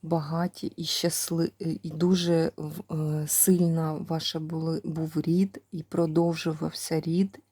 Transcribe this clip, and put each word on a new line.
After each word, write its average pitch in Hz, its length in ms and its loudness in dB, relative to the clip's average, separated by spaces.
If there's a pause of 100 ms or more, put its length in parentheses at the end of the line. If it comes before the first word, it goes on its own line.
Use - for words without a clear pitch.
багаті 160 720 -2
і 170 80 -8
щасли-, 165 720 0
і 165 320 -4
дуже 170 640 4
в-, - 380 -8
е, 151 340 -2
сильна 165 640 4
ваша 160 460 -4
були-, 160 460 -4
був 160 360 -2
рід, 185 420 2 (100)
і 170 100 -8
продовжувався 160 1160 0
рід 180 380 0 (120)